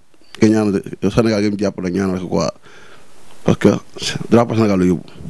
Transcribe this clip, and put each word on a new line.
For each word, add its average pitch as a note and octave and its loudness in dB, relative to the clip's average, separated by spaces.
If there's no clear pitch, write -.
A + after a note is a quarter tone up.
Nga A2 6
ñaanal G#2+ 2
Sénégal A2 0
gi G#2+ 2
mu G2+ -4
jàpp G2 -2
nag, F2+ -2
ñaanal F#2 -2
ko F2 -10
quoi. F2+ -2
Parce - 2
que - 4
drapeau A#2 4
Sénégal G#2 2
la F2+ 4
yóbbu. F2+ 2